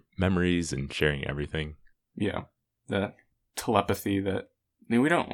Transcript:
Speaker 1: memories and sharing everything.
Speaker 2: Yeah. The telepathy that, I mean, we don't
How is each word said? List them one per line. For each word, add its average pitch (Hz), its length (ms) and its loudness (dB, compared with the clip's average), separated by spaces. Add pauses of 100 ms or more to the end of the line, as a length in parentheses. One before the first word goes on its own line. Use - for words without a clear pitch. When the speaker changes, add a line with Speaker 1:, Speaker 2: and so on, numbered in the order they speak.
(180)
Speaker 1:
memories 90 560 2
and 71 180 -4
sharing 71 360 0
everything. 73 480 -6 (400)
Speaker 2:
Yeah. - 280 -4 (440)
The 98 260 -2 (420)
telepathy 101 640 2
that, 98 280 -4 (400)
I 117 40 0
mean, 117 80 6
we 147 80 4
don't 170 240 0